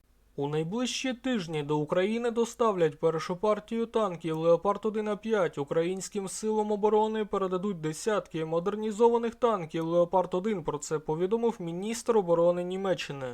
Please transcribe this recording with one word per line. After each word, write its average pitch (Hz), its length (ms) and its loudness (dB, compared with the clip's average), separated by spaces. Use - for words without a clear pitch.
У 143 120 -2
найближчі 214 640 -2
тижні 175 500 -4
до 151 140 0
України 208 540 0
доставлять 220 680 2
першу 160 360 0
партію 214 500 0
танків 175 520 -2
«Леопард 170 480 4
один 214 220 -2
А 208 80 0
п'ять». 202 420 0
Українським 180 680 -2
силам 214 440 -2
оборони 214 540 2
передадуть 190 560 -2
десятки 160 640 -2
модернізованих 214 920 0
танків 175 500 0
«Леопард 175 480 2
один». 185 300 -2
Про 147 140 -2
це 156 220 -6
повідомив 185 600 -2
міністр 202 580 -2
оборони 175 460 4
Німеччини. 180 720 -4